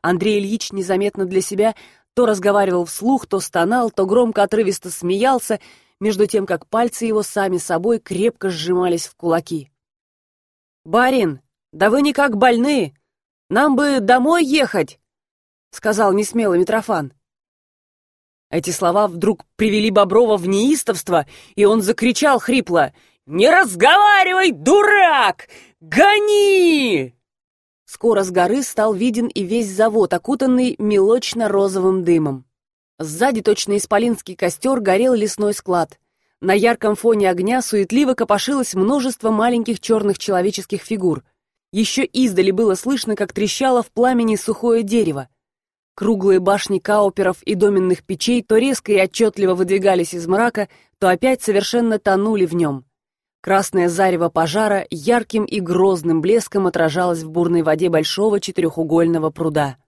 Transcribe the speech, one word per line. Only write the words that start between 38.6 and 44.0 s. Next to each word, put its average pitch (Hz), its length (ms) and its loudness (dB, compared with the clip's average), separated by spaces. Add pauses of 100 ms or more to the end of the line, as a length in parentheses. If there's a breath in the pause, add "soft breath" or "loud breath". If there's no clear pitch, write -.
множество 233 580 -2
маленьких 226 480 -2
черных 208 400 -2
человеческих 190 640 -4
фигур. 185 420 -4 (480)
Еще 226 320 -2
издали 196 480 0
было 196 240 2
слышно, 240 400 -4
как 202 160 -6
трещало 247 500 0
в - 80 -10
пламени 233 460 0